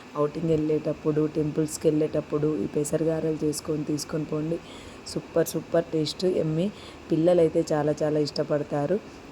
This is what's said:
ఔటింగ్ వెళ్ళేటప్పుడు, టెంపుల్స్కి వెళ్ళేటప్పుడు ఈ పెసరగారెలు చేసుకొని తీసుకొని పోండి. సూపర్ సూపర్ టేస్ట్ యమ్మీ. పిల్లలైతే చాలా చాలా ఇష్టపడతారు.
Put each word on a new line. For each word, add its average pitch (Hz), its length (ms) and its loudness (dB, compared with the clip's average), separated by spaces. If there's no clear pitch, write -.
ఔటింగ్ 160 300 0
వెళ్ళేటప్పుడు, 151 680 2
టెంపుల్స్కి 151 520 0
వెళ్ళేటప్పుడు 151 600 2
ఈ - 20 0
పెసరగారెలు 156 720 0
చేసుకొని 151 440 -2
తీసుకొని 151 420 -2
పోండి. 160 260 -2
సూపర్ - 400 0
సూపర్ 165 420 0
టేస్ట్ 156 300 0
యమ్మీ. 160 300 2
పిల్లలైతే 165 520 6
చాలా 151 300 2
చాలా 151 260 2
ఇష్టపడతారు. 147 720 0